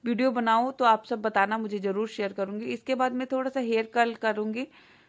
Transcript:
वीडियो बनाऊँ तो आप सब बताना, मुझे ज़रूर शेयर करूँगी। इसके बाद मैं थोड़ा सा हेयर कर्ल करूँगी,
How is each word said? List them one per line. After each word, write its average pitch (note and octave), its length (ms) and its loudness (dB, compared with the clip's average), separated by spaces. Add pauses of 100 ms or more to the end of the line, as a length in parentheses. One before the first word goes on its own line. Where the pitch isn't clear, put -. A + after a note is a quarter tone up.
वीडियो A#3+ 260 2
बनाऊँ A#3 420 2
तो C4 120 0
आप A3 200 4
सब A3+ 160 -6
बताना, G#3+ 360 2
मुझे G#3 220 -4
ज़रूर G3 280 -2
शेयर G3+ 260 -6
करूँगी। G3+ 320 -6
इसके B3 300 -4
बाद B3+ 160 0
मैं B3+ 200 -4
थोड़ा C4 180 0
सा C4 100 -4
हेयर A3+ 340 0
कर्ल A#3 200 2
करूँगी, A3 540 -2 (420)